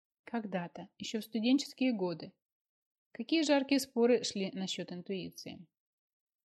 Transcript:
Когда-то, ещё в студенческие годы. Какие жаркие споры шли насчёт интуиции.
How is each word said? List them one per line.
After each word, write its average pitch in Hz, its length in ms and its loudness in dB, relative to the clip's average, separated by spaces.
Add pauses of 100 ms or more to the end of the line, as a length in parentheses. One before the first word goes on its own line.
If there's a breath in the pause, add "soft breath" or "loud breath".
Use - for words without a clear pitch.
(240)
Когда-то, 185 640 -6 (100)
ещё 214 220 -6
в 214 60 -8
студенческие 254 680 2
годы. 180 380 -4 (800)
Какие 311 320 0
жаркие 277 360 4
споры 240 440 2
шли 190 300 -4
насчёт 185 380 -6
интуиции. 175 720 -10 (800)